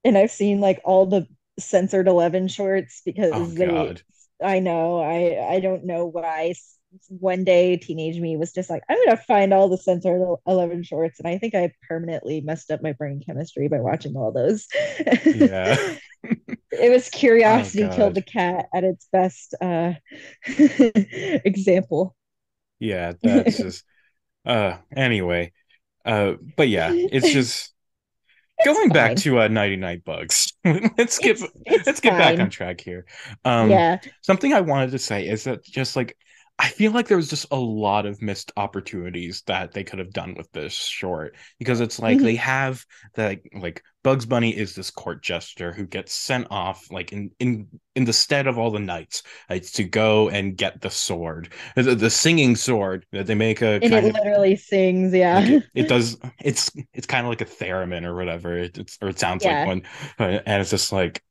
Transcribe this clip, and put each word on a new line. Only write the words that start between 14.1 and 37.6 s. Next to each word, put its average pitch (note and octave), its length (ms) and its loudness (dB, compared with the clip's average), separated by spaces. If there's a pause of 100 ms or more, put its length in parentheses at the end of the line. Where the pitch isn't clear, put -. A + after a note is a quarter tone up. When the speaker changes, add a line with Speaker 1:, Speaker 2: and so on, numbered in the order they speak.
Speaker 1:
all A2 160 -4
those. D#3+ 400 0
<laughs> C#5+ 340 -4 (240)
Speaker 2:
Yeah. C4 460 2 (480)
<laughs> - 20 -16 (440)
Speaker 1:
It - 200 4
was B3 200 4
curiosity A3+ 720 4
Speaker 2:
Oh, G3+ 40 -2
Speaker 1:
killed G3+ 260 2
Speaker 2:
God. - 20 -2
Speaker 1:
the G3 60 -2
cat F3+ 520 -4
at F3+ 100 0
its - 280 -2
best, F#3 480 -2
uh, F3 320 -2 (300)
<laughs> - 240 -20
example. G3+ 1700 2 (640)
Speaker 2:
Yeah, F2+ 340 -4 (100)
that's A#3 340 4
Speaker 1:
<laughs> - 20 -4
Speaker 2:
just, - 260 -8 (600)
uh, G2+ 340 0 (180)
anyway. F#2 560 0 (520)
Uh, G#2 300 0 (220)
but D3 120 4
yeah, F2 280 0 (140)
it's C#3 200 4
Speaker 1:
<laughs> - 20 0
Speaker 2:
just - 400 -2 (840)
Speaker 1:
It's D4 200 4
Speaker 2:
going G4 120 6
back B2 240 4
Speaker 1:
fine. - 20 0
Speaker 2:
to, C3+ 240 2
uh, A2 80 6
Nighty G#2 280 2
Night F2 280 -8
Bugs. - 540 -4
<laughs> - 60 -20
Let's A3 540 0
get, - 220 2
Speaker 1:
It's, - 40 -6 (220)
it's D#4+ 200 2
Speaker 2:
let's D4 140 -2
get G#3 160 4
back E3+ 220 4
Speaker 1:
fine. - 20 -2
Speaker 2:
on - 100 0
track F2+ 300 -10
here. F2+ 260 -14 (380)
Um, A#2 240 4
Speaker 1:
Yeah. F3+ 300 4 (240)
Speaker 2:
something A#3 300 2
I B3 100 4
wanted C3+ 300 0
to C3+ 60 -6
say G2+ 300 -4
is G#2+ 160 -4
that B2+ 200 -6
just, - 320 -6
like, A#2+ 200 -4 (420)
I - 100 0
feel G#3+ 240 0
like A#3+ 160 -2
there G#3 80 4
was D#3+ 140 -2
just D3 200 -6
a C#3+ 60 -2
lot G#2+ 500 0